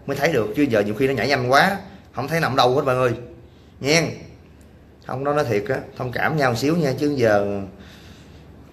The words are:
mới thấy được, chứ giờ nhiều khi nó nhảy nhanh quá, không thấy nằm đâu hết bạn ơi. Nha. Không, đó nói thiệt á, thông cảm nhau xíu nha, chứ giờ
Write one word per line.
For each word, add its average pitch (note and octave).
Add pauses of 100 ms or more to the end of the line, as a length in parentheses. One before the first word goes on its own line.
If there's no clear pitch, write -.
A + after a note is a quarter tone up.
mới C#3
thấy D#3
được, A2
chứ D3
giờ A#2
nhiều G#2
khi C3
nó C3+
nhảy A#2
nhanh B2+
quá, E3+ (360)
không -
thấy E3
nằm C3
đâu B2+
hết D3
bạn B2+
ơi. B2+ (680)
Nha. D3+ (1040)
Không, C3
đó C#3+
nói D3+
thiệt C3+
á, C3 (200)
thông B2+
cảm B2+
nhau C3+
xíu C#3
nha, D3
chứ D3
giờ G2+ (1120)